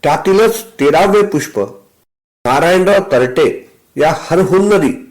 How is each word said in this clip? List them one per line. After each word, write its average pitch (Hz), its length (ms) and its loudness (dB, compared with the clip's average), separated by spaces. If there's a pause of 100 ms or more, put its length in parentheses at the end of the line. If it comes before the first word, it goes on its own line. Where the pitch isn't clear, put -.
त्यातीलच 190 600 0 (140)
तेरावे 175 420 2
पुष्प 156 380 -4 (840)
नारायणराव 180 680 0
तरटे 123 580 -2 (280)
या 151 200 0
हरहुन्नरी 185 760 0 (180)